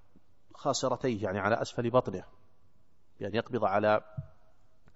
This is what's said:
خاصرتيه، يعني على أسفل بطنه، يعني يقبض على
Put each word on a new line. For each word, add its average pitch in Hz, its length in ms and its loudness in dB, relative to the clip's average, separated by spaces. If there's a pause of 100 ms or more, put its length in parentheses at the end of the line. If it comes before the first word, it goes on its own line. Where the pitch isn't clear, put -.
(540)
خاصرتيه، 127 680 -2
يعني 101 160 -2
على 104 240 2
أسفل 117 280 -2
بطنه، 107 340 2 (960)
يعني 104 160 -4
يقبض 113 280 -2
على 107 360 4 (960)